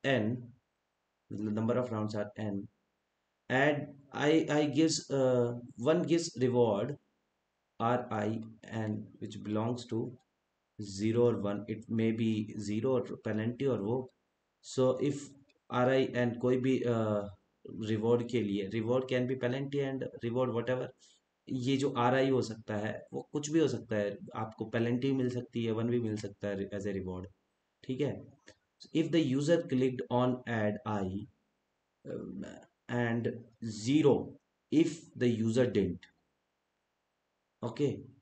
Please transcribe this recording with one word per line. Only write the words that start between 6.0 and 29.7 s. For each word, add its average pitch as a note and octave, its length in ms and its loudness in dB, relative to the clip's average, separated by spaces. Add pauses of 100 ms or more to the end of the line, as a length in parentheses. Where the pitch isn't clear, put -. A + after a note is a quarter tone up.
gives D#3+ 380 0
reward A#2+ 540 2 (840)
R A#2+ 320 0
I G#2+ 300 -2 (220)
N G#2+ 440 -4 (120)
which G#2 240 -10
belongs A2+ 420 -2
to B2+ 320 -4 (640)
zero G#2+ 460 2
or G#2+ 140 2
one, G2+ 280 -4
it - 200 -8
may A2+ 220 2
be A2 480 -2
zero A#2 400 0
or - 60 -4
penalty A2+ 600 -2
or A2+ 120 0
वो। A#2+ 300 -2 (540)
So B2+ 380 2
if C#3+ 160 2 (560)
आरआई C3 340 4
and A#2+ 300 0
कोई B2+ 200 2
भी, B2+ 220 2
अ, G#2+ 480 2 (540)
reward A2+ 480 2
के A#2+ 120 2
लिए, G2 280 0
reward A2+ 340 0
can B2+ 240 0
be C3 160 -2
penalty C#3 360 -2
and C3+ 240 -2 (220)
reward A#2+ 300 0
whatever, B2+ 320 -2 (640)
ये C3 280 0
जो C#3+ 200 0
आरआई C3 320 4
हो B2+ 120 4
सकता G#2+ 340 -6
है, G#2 380 -4
वो C#3 180 -8
कुछ D3 180 -4
भी D#3+ 100 4
हो D3 80 6
सकता A2 280 -2
है, G2+ 220 0 (180)
आपको A2+ 300 -6
penalty A#2+ 460 0
मिल B2+ 180 2
सकती A#2+ 360 -4
है, A2+ 60 0
वन A2+ 160 0
भी A#2+ 120 2
मिल A2 160 0
सकता G2+ 320 -6
है G2 220 -2
as G2+ 120 -6
a G2+ 120 -4
reward, F#2 320 -6 (580)
ठीक C3 180 -6
है? A2 260 -4 (680)
If D#3 100 2
the D#3+ 160 4 (140)
user D#3 220 4
clicked B2+ 420 0 (120)